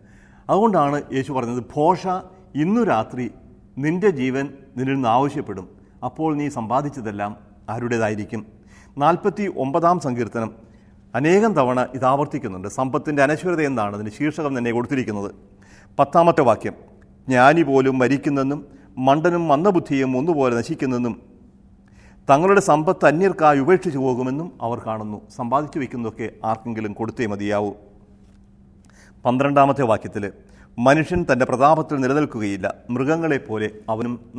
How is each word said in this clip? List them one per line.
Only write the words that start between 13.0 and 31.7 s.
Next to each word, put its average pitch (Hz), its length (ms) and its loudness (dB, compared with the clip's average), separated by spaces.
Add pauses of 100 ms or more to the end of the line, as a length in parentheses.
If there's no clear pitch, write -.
അനശ്വരത 160 460 0
എന്നാണ് 107 280 -2
അതിന് 107 200 -8
ശീർഷകം 147 400 -4
തന്നെ 120 180 -2
കൊടുത്തിരിക്കുന്നത്. 110 560 -4 (680)
പത്താമത്തെ 165 520 4
വാക്യം, 104 260 0 (520)
"ജ്ഞാനി 135 420 6
പോലും 135 320 4
മരിക്കുന്നെന്നും 139 580 0 (480)
മണ്ടനും 170 440 4
മന്ദബുദ്ധിയും 143 680 2
ഒന്നുപോലെ 143 400 2
നശിക്കുന്നെന്നും 123 540 -4 (1160)
തങ്ങളുടെ 190 400 6
സമ്പത്ത് 160 400 2
അന്യർക്കായി 156 500 4
ഉപേക്ഷിച്ചു 170 400 2
പോകുമെന്നും 131 480 -2 (140)
അവർ 117 160 -4 (100)
കാണുന്നു." 107 320 -8 (180)
സമ്പാദിച്ചു 135 420 -4
വയ്ക്കുന്നതൊക്കെ 117 480 -6 (220)
ആർക്കെങ്കിലും 110 500 -6
കൊടുത്തേ 113 320 -4
മതിയാവൂ. 104 400 -2 (1500)
പന്ത്രണ്ടാമത്തെ 139 640 4
വാക്യത്തിൽ, 101 320 -4 (540)
"മനുഷ്യൻ 151 520 2
തൻ്റെ 127 160 2
പ്രതാപത്തിൽ 143 580 2